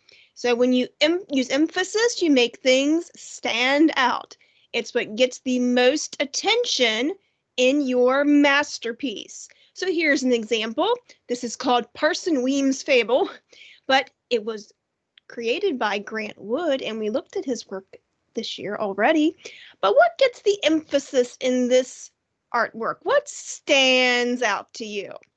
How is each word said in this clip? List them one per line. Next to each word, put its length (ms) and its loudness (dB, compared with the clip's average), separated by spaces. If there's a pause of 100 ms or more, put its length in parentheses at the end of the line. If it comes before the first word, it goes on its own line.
(360)
So 180 0
when 200 2
you 140 2 (140)
em-, 280 2
use 200 -2
emphasis, 720 0
you 80 2
make 280 2
things 580 0
stand 800 0
out. 400 -2 (380)
It's 200 -6
what 220 -4
gets 240 0
the 200 -2
most 600 0
attention 960 -2 (440)
in 240 2
your 440 2
masterpiece. 1200 0 (260)
So 140 -8
here's 360 0
an 100 2
example. 600 -2 (340)
This 160 -6
is 120 -8
called 380 -2
Parson 500 -2
Weems 400 0
Fable, 460 2 (580)
but 220 0 (200)
it 140 -2
was 300 -10 (540)
created 520 -4
by 200 -2
Grant 380 -10
Wood, 440 -4
and 180 -8
we 100 -4
looked 260 -6
at 100 -6
his 220 -8
work 300 -14 (360)
this 240 -10
year 180 -8
already. 600 0 (460)
But 140 2
what 220 4
gets 240 0
the 220 0
emphasis 760 0
in 280 0
this 440 0 (420)
artwork? 500 -4
What 240 0
stands 1120 0
out 340 -4
to 100 -10
you? 260 -10 (260)